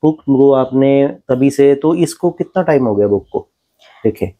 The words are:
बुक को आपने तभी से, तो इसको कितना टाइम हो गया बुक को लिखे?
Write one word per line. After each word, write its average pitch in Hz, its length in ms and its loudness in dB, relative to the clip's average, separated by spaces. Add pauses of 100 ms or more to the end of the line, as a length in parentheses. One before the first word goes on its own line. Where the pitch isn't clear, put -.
बुक 156 160 -2
को 139 320 2
आपने 135 560 0
तभी 135 420 -2
से, 139 240 2
तो 156 200 -2
इसको 170 360 -4
कितना - 320 -6
टाइम 147 240 0
हो 107 80 -2
गया 101 120 0
बुक 98 260 -2
को - 160 -8 (580)
लिखे? 101 340 -6